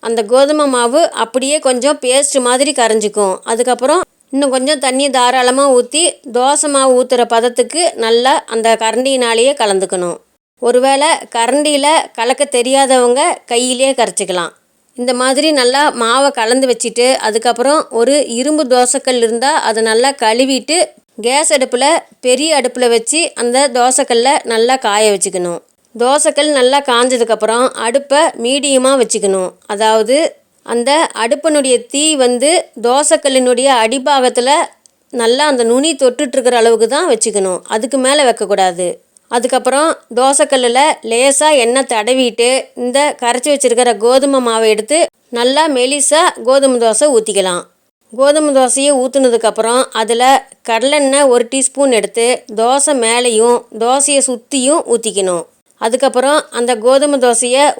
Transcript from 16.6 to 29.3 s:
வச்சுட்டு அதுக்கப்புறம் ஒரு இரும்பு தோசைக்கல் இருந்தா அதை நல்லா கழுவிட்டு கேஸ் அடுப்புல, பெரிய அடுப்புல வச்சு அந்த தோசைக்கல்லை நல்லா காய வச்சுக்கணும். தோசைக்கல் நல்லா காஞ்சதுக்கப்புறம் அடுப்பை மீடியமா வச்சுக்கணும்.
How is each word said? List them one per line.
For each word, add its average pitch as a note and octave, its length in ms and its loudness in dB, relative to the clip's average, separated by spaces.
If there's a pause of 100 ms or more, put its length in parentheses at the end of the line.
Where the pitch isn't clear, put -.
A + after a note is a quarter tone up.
வச்சுட்டு A#3+ 360 -2 (200)
அதுக்கப்புறம் A#3+ 540 0 (180)
ஒரு A#3+ 160 2 (240)
இரும்பு D4+ 340 0
தோசைக்கல் B3+ 540 0
இருந்தா A#3 240 -2 (180)
அதை A3 220 -2
நல்லா A#3+ 200 2 (120)
கழுவிட்டு B3 560 0 (480)
கேஸ் C4+ 300 0
அடுப்புல, B3 280 -2 (420)
பெரிய C#4+ 340 2
அடுப்புல B3+ 340 -2
வச்சு A#3 260 -2 (220)
அந்த A#3+ 240 0 (100)
தோசைக்கல்லை B3+ 580 2 (200)
நல்லா A#3+ 220 0 (100)
காய G#3+ 280 2
வச்சுக்கணும். F3+ 460 -6 (340)
தோசைக்கல் C#4+ 640 0
நல்லா C4 220 2 (100)
காஞ்சதுக்கப்புறம் A#3 800 0 (180)
அடுப்பை C#4 380 0 (240)
மீடியமா C4+ 440 0 (120)
வச்சுக்கணும். F#3+ 440 -2 (260)